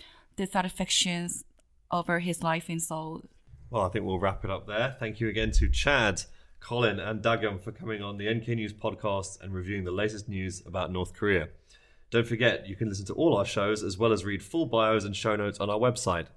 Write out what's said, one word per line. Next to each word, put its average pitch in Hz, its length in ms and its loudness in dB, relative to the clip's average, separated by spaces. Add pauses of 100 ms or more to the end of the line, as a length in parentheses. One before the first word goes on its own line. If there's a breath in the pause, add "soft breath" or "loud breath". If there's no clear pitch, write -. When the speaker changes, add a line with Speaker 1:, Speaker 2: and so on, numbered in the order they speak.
(360 loud breath)
Speaker 1:
dissatisfactions 180 1120 0 (460)
over 170 280 0
his 170 220 -2
life 165 300 0
in 165 80 -4
Seoul. 160 440 -8 (460)
Speaker 2:
Well, 110 140 2
I 90 60 2
think 104 140 -2
we'll 95 160 0
wrap 95 240 0
it 95 60 -4
up 95 160 -4
there. 113 340 -2
Thank 110 200 -6
you 113 100 0
again 110 220 0
to 113 180 6
Chad, 120 540 4 (360 soft breath)
Colin, 117 400 2
and 104 220 -4
Dagum 107 400 0
for 110 100 -10
coming 110 300 -8
on 101 160 -8
the 101 100 -4
N 117 140 0
K 120 140 -2
News 107 180 -4
podcast 101 680 -4
and 98 120 -8
reviewing 92 300 -4
the 87 80 -4
latest 104 360 -2
news 95 380 -6
about 90 260 -4
North 90 220 -2
Korea. 92 360 2 (600 soft breath)
Don't 117 160 2
forget, 117 420 0
you 95 80 -10
can 113 140 -2
listen 98 180 -4
to 104 60 -8
all 151 240 4
our 98 80 2
shows 104 380 0
as 92 140 -4
well 113 140 4
as 98 140 2
read 101 160 -2
full 165 240 0
bios 110 380 4
and 98 120 -4
show 107 200 0
notes 104 240 -2
on 101 100 0
our 104 80 0
website, 107 600 2